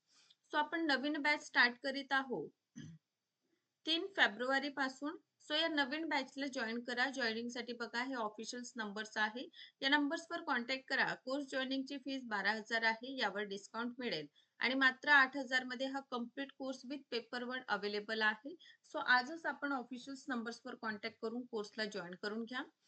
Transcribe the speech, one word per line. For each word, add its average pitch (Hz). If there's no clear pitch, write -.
So 311
आपण 330
नवीन 285
बॅच 294
स्टार्ट 240
करीत 269
आहोत 247
तीन 330
फेब्रुवारीपासून. 269
So 302
या 330
नवीन 302
बॅचला 277
जॉईन 240
करा. 247
जॉईनिंगसाठी 240
बघा, 226
हे 269
ऑफिशियल 226
नंबर्स 208
आहे, 226
या 269
नंबर्सवर 302
कॉन्टॅक्ट 262
करा. 214
कोर्स 269
जॉईनिंगची 269
फीस 269
बारा 202
हजार 220
आहे, 226
यावर 202
डिस्काउंट 214
मिळेल 180
आणि 254
मात्र 269
आठ 277
हजार 254
मध्ये 254
हा 269
कम्प्लीट 254
कोर्स 262
with 285
paper 240
one 254
अव्हेलेबल 208
आहे. 220
So 302
आजच 254
आपण 285
ऑफिशियल 262
नंबर्सवर 233
कॉन्टॅक्ट 220
करून 233
कोर्सला 214
जॉईन 185
करून 214
घ्या. 247